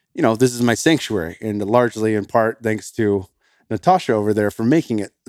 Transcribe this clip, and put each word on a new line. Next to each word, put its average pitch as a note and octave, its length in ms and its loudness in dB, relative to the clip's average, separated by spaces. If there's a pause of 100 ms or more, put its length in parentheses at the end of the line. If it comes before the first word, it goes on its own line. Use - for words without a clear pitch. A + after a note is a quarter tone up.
(140)
you - 80 -6
know, A2+ 140 2
this B2 180 2
is A#2+ 80 -6
my A#2 140 2
sanctuary, G2+ 640 -2
and G#2 240 -6
largely A2 480 2
in G#2 120 -2
part A2 360 0
thanks A2 300 -4
to G2+ 340 0 (440)
Natasha E3 440 0
over G#2 200 0
there G#2 160 0
for A2+ 140 -6
making B2 360 0
it, G2 120 -8 (180)